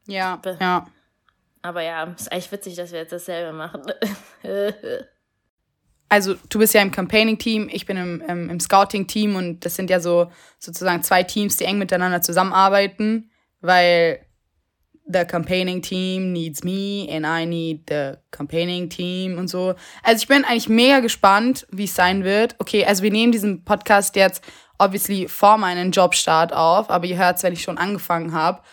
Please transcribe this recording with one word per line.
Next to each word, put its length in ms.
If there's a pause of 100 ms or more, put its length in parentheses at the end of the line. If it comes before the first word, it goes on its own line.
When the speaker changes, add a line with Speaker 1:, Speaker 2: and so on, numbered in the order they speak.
Speaker 1:
Ja, 300
Speaker 2:
Be- 240
Speaker 1:
ja. 260 (760)
Speaker 2:
Aber 200
ja, 220 (140)
ist 140
eigentlich 200
witzig, 240
dass 160
wir 80
jetzt 120
dasselbe 400
machen. 300 (600)
<laughs> 100 (1600)
Speaker 1:
Also, 260 (120)
du 100
bist 140
ja 80
im 100
Campaigning-Team, 800
ich 140
bin 140
im, 240
im, 260
im 120
Scouting-Team 760
und 300
das 80
sind 160
ja 100
so 320 (260)
sozusagen 440
zwei 200
Teams, 360
die 60
eng 120
miteinander 460
zusammenarbeiten, 1080 (300)
weil 640 (800)
the 220
campaigning 560
team 500
needs 320
me 480
and 140
I 180
need 460
the 220 (180)
campaigning 580
team 480
und 120
so. 260 (280)
Also 200
ich 60
bin 180
eigentlich 240
mega 300
gespannt, 680
wie 140
es 100
sein 300
wird. 340
Okay, 280
also 160
wir 80
nehmen 220
diesen 340
Podcast 500
jetzt 260 (360)
obviously 500
vor 300
meinem 320
Jobstart 640
auf, 340
aber 160
ihr 140
hört's, 240
wenn 100
ich 100
schon 140
angefangen 560
hab. 400